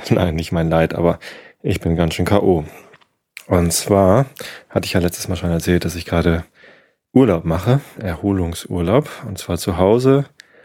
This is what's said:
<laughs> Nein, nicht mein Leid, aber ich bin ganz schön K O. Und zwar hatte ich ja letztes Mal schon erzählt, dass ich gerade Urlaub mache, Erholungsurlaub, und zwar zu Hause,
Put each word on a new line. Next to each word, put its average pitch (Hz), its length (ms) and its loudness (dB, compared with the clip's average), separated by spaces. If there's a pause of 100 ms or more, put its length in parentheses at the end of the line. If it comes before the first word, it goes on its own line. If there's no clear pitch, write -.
<laughs> - 80 -4
Nein, 90 240 2
nicht 82 160 -6
mein 82 180 0
Leid, 80 240 2
aber 85 240 0 (460)
ich 92 160 -2
bin 82 160 -2
ganz 82 180 0
schön 87 120 -2
K 101 120 2
O. 90 280 2 (840)
Und 85 260 2
zwar 98 540 2 (420)
hatte 92 160 -4
ich - 80 -8
ja 92 60 2
letztes - 280 -4
Mal 90 100 -4
schon 87 120 -4
erzählt, 85 360 0
dass 82 100 -6
ich 87 100 -10
gerade 85 380 0 (720)
Urlaub 98 320 4
mache, 95 360 0 (180)
Erholungsurlaub, 92 1080 -2 (180)
und 98 120 -10
zwar 90 180 -4
zu 90 220 -4
Hause, 127 460 4 (400)